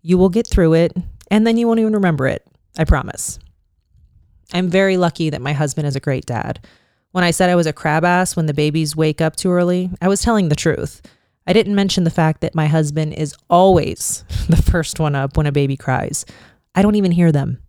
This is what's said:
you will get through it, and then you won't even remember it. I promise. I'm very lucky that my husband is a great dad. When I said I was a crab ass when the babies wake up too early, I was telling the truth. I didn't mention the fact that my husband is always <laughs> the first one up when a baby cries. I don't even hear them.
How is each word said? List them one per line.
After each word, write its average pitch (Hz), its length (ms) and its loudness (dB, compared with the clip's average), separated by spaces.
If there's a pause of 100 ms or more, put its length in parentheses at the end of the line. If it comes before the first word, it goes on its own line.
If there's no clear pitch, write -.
you 180 160 2
will 185 120 4
get 220 180 -2
through 165 260 4
it, 165 240 2 (320)
and 214 160 4
then 226 120 2
you 233 100 0
won't 226 120 2
even 220 140 0
remember 165 340 0
it. - 180 -4 (320)
I 160 80 0
promise. - 520 -2 (1160)
I'm 180 160 -2
very 190 280 2
lucky 170 320 -2
that 147 120 -8
my 143 120 -4
husband 147 340 -2
is 135 80 -4
a 139 60 -4
great 131 240 -4
dad. - 400 -8 (460)
When 180 120 0
I 170 80 2
said 180 180 2
I 180 60 2
was 170 120 2
a 147 60 -4
crab 156 320 -2
ass 180 300 0
when 160 100 -2
the 151 80 -2
babies 151 420 -2
wake 156 260 0
up 160 140 -2
too 185 160 -2
early, 180 380 0 (120)
I 180 60 0
was 196 140 0
telling 208 280 2
the 147 60 2
truth. - 460 -4 (440)
I 185 80 -2
didn't 208 220 2
mention 196 280 0
the 165 60 2
fact 160 320 0
that - 140 -6
my 156 120 0
husband 151 460 0
is - 220 -6 (140)
always 180 720 2 (120)
<laughs> - 140 -4
the 165 120 4
first - 380 0
one 147 160 0
up 139 220 -4
when 151 80 0
a 147 60 -2
baby 139 260 0
cries. - 480 -6 (480)
I 190 80 2
don't 208 140 2
even 196 160 0
hear 170 200 4
them. 139 380 -2